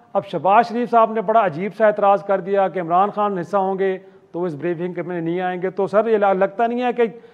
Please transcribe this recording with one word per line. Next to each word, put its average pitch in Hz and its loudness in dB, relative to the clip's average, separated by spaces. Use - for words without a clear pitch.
अब 196 0
शहबाज 190 2
शरीफ 220 -4
साहब 226 4
ने 220 -2
बड़ा 214 2
अजीब 185 -2
सा 220 2
एतराज़ 202 2
कर 196 0
दिया 196 0
कि 180 -6
इमरान 175 2
खान 208 -2
हिस्सा 175 -4
होंगे 190 0
तो 170 -8
वो 180 -2
इस 156 -6
ब्रीफिंग 170 -6
में 175 -6
नहीं 170 -4
आएंगे। 185 -4
तो 190 -2
सर, 220 2
ये 220 4
ल-, 202 2
लगता 196 0
नहीं 240 -4
है 247 -2
कि 233 -2